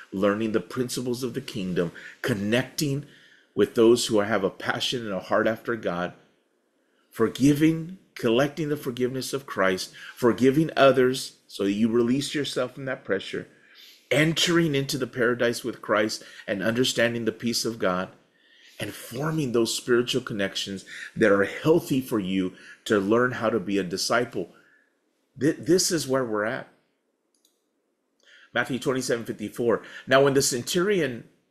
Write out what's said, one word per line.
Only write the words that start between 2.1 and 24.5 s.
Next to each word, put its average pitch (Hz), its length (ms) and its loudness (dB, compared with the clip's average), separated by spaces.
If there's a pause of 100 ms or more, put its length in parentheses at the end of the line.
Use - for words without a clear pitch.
connecting 131 840 -2 (480)
with - 220 2
those 120 320 6
who 110 120 2
have 101 240 0
a 92 60 0
passion 120 560 -4
and 104 80 -6
a 92 60 -4
heart 107 280 0
after 113 280 -2
God, 90 380 -4 (960)
forgiving, 156 880 2 (160)
collecting 131 540 0
the 147 100 -2
forgiveness 127 560 -4
of 135 120 -8
Christ, 95 480 -2 (220)
forgiving 131 600 4
others 131 600 4 (100)
so - 160 -6
that 98 80 2
you 107 180 2
release 120 460 0
yourself 131 400 -4
from 139 100 -12
that 127 200 -8
pressure, 101 420 -4 (640)
entering 160 640 2
into 139 220 -2
the 127 100 -4
paradise 120 560 0
with 113 180 -8
Christ 107 420 0 (220)
and 98 160 -4
understanding 117 600 0
the 107 80 0
peace 113 320 -4
of 113 160 -4
God, 92 300 0 (680)
and 104 160 -8
forming 147 600 -4
those 117 200 2
spiritual 123 480 2
connections 98 640 -6 (320)
that 107 160 4
are 98 140 4
healthy 151 560 2
for 123 180 -4
you 95 340 -2 (300)
to 107 160 2
learn 113 320 2
how 113 180 -2
to 110 120 0
be 98 160 -2
a 95 60 0
disciple. 95 640 -4 (920)